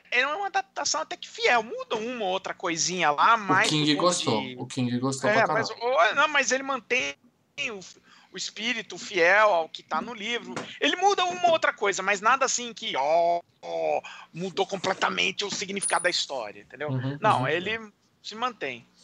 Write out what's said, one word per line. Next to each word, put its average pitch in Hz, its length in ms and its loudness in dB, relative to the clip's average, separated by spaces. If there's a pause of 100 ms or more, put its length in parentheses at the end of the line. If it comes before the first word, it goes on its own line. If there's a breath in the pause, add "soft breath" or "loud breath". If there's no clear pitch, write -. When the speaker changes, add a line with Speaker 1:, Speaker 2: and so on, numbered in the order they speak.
(100)
Speaker 1:
é 247 160 2
uma 349 220 -4
adaptação 381 520 -2
até 330 160 -8
que - 120 -16
fiel. 269 340 2
Muda 466 320 -6
uma 233 300 -4
ou 185 80 0
outra 185 200 -4
coisinha 165 600 0
lá, 180 240 6
Speaker 2:
O - 20 -4
Speaker 1:
mais 196 300 2
Speaker 2:
King 151 260 4
Speaker 1:
por 147 80 0
conta 180 120 4
Speaker 2:
gostou. 113 260 0
Speaker 1:
de 127 180 -8
Speaker 2:
O 131 80 -8
King 123 320 -2
gostou 131 320 0
Speaker 1:
É, 220 140 4
Speaker 2:
pra 156 100 0
Speaker 1:
mas 208 140 0
Speaker 2:
caralho. 254 440 2
Speaker 1:
o, - 40 -4
não, 285 120 6
mas 269 220 0
ele 262 140 0
mantém 269 500 -4 (560)
o, 208 80 -12 (540 soft breath)
o - 40 -14
espírito 202 640 -6
fiel 196 560 4
ao 160 140 0
que - 160 -14
tá 160 180 -4
no 220 100 -10
livro. 202 440 -8 (240 loud breath)
Ele 294 160 2
muda 381 280 2
uma 359 280 2
outra - 200 2
coisa, 196 300 -2
mas 196 180 0
nada 254 260 4
assim 240 280 -4
que, 214 220 -8
ó, 170 440 2 (220)
ó, 160 380 -2 (340 loud breath)
mudou 180 320 -2
completamente 190 800 0
o 190 100 -6
significado 196 480 -2
da - 80 2
história, 104 520 -6
entendeu? 135 280 -10
Speaker 2:
Uhum, 131 300 -4
Speaker 1:
Não, 190 220 4
Speaker 2:
uhum. 127 60 0
Speaker 1:
ele 185 300 -2 (420)
se - 140 -14
mantém. 180 500 -6 (200 soft breath)